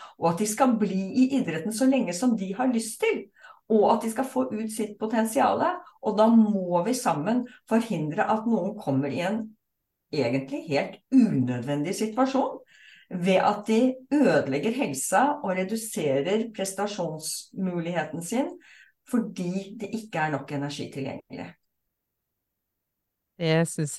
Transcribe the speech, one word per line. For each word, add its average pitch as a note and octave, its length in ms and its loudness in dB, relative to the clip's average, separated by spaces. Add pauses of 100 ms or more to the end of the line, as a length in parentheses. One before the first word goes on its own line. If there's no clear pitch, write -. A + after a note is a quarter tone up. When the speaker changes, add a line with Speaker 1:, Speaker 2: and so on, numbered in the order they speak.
(180)
Speaker 1:
og E3 140 2
at E3+ 100 -2
de G#3+ 80 0
skal B3+ 300 2
bli F#3+ 220 0 (200)
i C4 60 6 (100)
idretten G3 380 -2
så C4 140 2
lenge G#3 280 2
som B3 200 2
de F#3+ 200 -4
har B3+ 160 0
lyst - 300 -4
til, A4 220 0 (440)
og G#3 240 6
at A3+ 120 -2
de A3+ 80 -4
skal C4 160 -2
få B3+ 200 -2
ut G#3+ 240 -6
sitt G#3 280 -4
potensiale. A3+ 760 2 (260)
Og G3+ 160 -2
da G#3+ 120 8
må G3 560 6
vi B3 120 0
sammen G3 480 0 (240)
forhindre F#3+ 600 0
at A3 200 0
noen G#3 280 0
kommer C3+ 360 0
i F3 120 -2
en A3 180 -2 (720)
egentlig C3 560 -2
helt D#3 300 -2 (140)
unødvendig D3 840 2
situasjon, B3+ 600 0 (500)
ved F3+ 320 2
at G#3 260 0
de A3 120 4 (340)
ødelegger E3+ 600 2
helsa G#3+ 520 0 (180)
og G3 140 -2
reduserer F#3 1000 -2
prestasjonsmuligheten F3 1700 -6
sin C#4+ 240 -2 (560)
fordi F#3+ 720 -4
det G3+ 160 -10
ikke A3 240 -8
er D#3 160 -2
nok - 180 -6
energi C#3+ 380 -6
tilgjengelig. - 640 -12 (1900)
Speaker 2:
Det D#3+ 280 2
synes - 320 -4